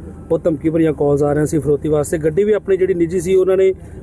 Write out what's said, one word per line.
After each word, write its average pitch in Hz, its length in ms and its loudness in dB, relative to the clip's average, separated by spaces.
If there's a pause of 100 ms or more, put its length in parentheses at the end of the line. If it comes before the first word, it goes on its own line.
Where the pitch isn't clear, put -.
(300)
ਉਹ 165 80 0
ਧਮਕੀ 160 300 -2
ਭਰੀਆਂ 160 240 2
ਕਾਲਸ 143 300 2
ਆ 147 100 0
ਰਹੀਆਂ 151 120 2
ਸੀ 147 140 -2
ਫਿਰੌਤੀ 147 300 0
ਵਾਸਤੇ। 151 280 0
ਗੱਡੀ 156 260 0
ਵੀ 208 100 2
ਆਪਣੀ 190 240 0
ਜਿਹੜੀ 185 160 0
ਨਿੱਜੀ 170 280 0
ਸੀ, 180 140 0
ਉਹਨਾਂ 185 220 4
ਨੇ 190 160 2 (300)